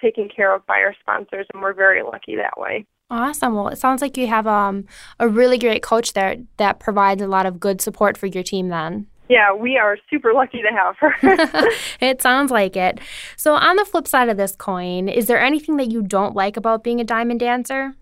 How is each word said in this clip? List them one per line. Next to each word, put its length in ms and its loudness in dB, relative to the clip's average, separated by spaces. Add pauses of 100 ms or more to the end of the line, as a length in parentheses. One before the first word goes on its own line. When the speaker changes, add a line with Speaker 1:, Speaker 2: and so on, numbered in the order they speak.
Speaker 1:
taken 340 -2
care 200 2
of 120 -6
by 120 0
our 220 0
sponsors, 520 -6
and 100 -12
we're 120 -4
very 280 2
lucky 340 -10
that 220 -6
way. 280 -8 (240)
Speaker 2:
Awesome. 440 -2
Well, 140 -4
it 80 -8
sounds 240 0
like 160 -4
you 100 0
have, 200 0
um, 400 0 (340)
a 80 4
really 300 4
great 240 0
coach 320 0
there 220 0 (200)
that 240 0
provides 400 2
a 80 -4
lot 180 2
of 140 -6
good 200 -2
support 360 0
for 100 -8
your 160 -6
team 280 -4
then. 360 -6 (220)
Speaker 1:
Yeah, 260 6
we 240 -2
are 180 2 (140)
super 240 2
lucky 280 0
to 60 0
have 300 0
her. 240 2
<laughs> 480 4 (200)
Speaker 2:
<laughs> 100 -16
It 200 0
sounds 300 2
like 260 2
it. 240 0 (360)
So 180 2
on 220 4
the 80 4
flip 220 -2
side 220 2
of 80 0
this 200 -2
coin, 520 -4
is 180 0
there 140 2
anything 360 0
that 140 -2
you 120 -2
don't 320 -2
like 220 -2
about 260 -2
being 180 -2
a 40 -4
Diamond 360 -2
Dancer? 600 -4